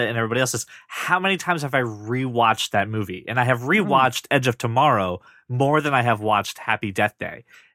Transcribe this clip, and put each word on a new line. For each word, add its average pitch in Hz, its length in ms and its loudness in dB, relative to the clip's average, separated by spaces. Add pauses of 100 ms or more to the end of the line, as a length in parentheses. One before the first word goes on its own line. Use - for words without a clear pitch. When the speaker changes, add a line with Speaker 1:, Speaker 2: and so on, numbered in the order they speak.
Speaker 1:
and 117 100 -2
everybody 113 240 0
else 123 140 0
is, 110 120 -6 (220)
how - 300 -2
many 190 180 0
times 170 260 -4
have 139 120 -2
I 131 80 4
rewatched 117 880 0
that 101 180 0
movie? 101 400 -6
And 120 100 -2
I 123 60 4
have 123 160 2
Speaker 2:
Hmm. 127 80 -6
Speaker 1:
rewatched 135 640 2
Edge 135 160 2
of 120 100 2
Tomorrow 113 640 2 (280)
more 139 320 2
than 147 140 -2
I 123 80 4
have 113 180 0
watched 107 380 -2
Happy 107 340 -4
Death 104 260 0
Day. 85 260 -12 (300)